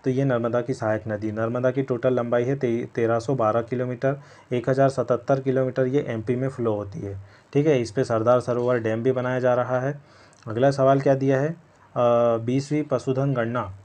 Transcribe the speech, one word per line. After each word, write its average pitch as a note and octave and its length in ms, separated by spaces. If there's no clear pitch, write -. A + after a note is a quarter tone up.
तो C3 80
ये C3+ 140
नर्मदा A#2 360
की B2+ 120
सहायक G#2+ 340
नदी। G#2+ 240
नर्मदा A#2+ 400
की C3+ 120
टोटल B2+ 300
लंबाई A#2+ 300
है C3+ 120
ते-, A#2+ 400
तेरह A#2 240
सौ C3+ 160
बारह A2+ 260
किलोमीटर, B2+ 580
एक B2 160
हज़ार C3+ 200
सतहत्तर C3 500
किलोमीटर C3 460
ये C#3+ 220
एमपी A#2 280
में C3 140
फ्लो A2+ 260
होती G2+ 240
है, G2 200
ठीक D3 140
है। C3+ 140
इस A#2 100
पे C3 120
सरदार A#2 360
सरोवर B2 400
डैम A2 240
भी C3 80
बनाया B2+ 280
जा B2 140
रहा B2 260
है। C#3+ 220
अगला A#2+ 240
सवाल C3+ 300
क्या C3+ 140
दिया C3+ 240
है? D3+ 100
अ, E3+ 80
बीसवीं C3+ 460
पशुधन C3+ 500
गणना A#2 520